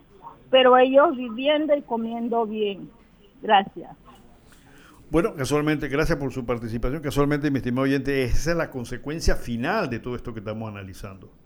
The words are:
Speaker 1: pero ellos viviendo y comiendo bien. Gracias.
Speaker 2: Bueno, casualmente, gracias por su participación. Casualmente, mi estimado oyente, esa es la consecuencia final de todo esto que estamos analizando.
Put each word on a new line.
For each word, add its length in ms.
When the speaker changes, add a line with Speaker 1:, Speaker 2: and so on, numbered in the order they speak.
Speaker 1:
pero 260
ellos 400
viviendo 580
y 60
comiendo 640
bien. 460
Gracias. 560
Speaker 2:
Bueno, 240
casualmente, 540
gracias 300
por 160
su 100
participación. 560
Casualmente, 500
mi 60
estimado 280
oyente, 400
esa 260
es 80
la 120
consecuencia 680
final 520
de 120
todo 160
esto 180
que 60
estamos 280
analizando. 640